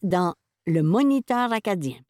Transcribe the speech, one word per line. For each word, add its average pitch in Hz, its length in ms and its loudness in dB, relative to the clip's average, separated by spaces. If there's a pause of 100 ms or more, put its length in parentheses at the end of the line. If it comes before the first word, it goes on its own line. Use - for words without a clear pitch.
dans 180 320 0 (320)
Le 165 160 2
Moniteur 247 680 0
acadien. 175 460 -4 (120)